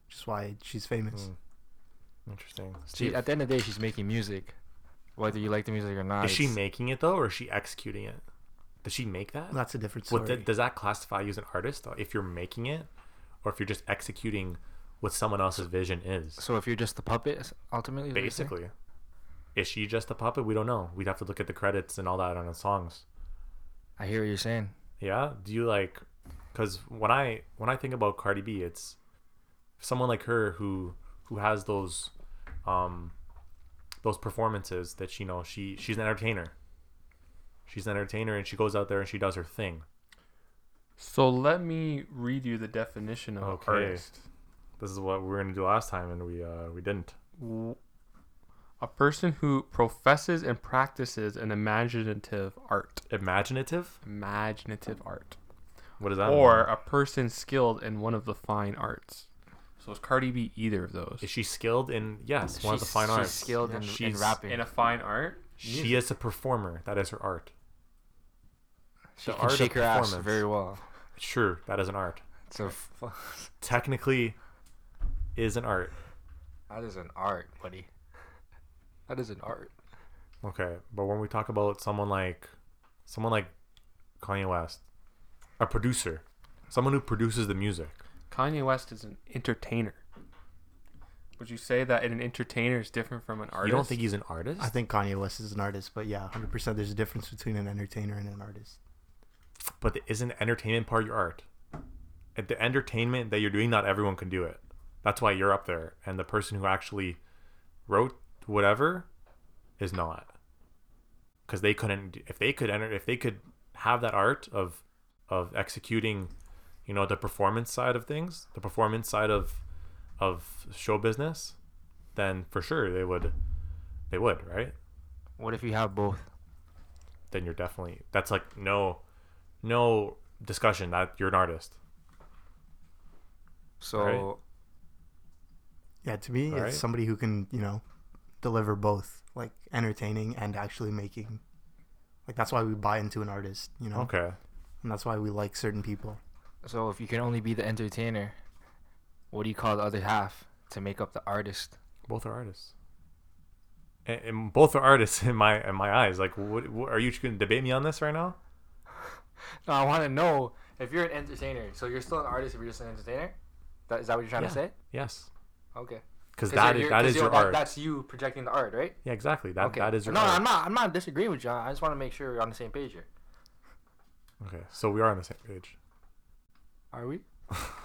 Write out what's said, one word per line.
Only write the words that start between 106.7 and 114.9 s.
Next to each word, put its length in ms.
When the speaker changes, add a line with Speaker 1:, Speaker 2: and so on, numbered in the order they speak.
Speaker 2:
wrote 300
whatever 600
is 140
not. 360
'Cause 140
they 120
couldn't, 520
if 140
they 140
could 160
enter, 220
if 140
they 120
could 220
have 260
that 120
art 380
of, 300